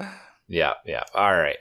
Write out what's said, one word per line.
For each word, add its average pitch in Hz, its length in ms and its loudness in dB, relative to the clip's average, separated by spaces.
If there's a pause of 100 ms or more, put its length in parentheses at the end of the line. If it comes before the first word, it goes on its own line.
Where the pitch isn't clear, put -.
(460)
Yeah, 82 280 0 (100)
yeah. 65 180 -6 (100)
All 98 240 4
right, 76 240 2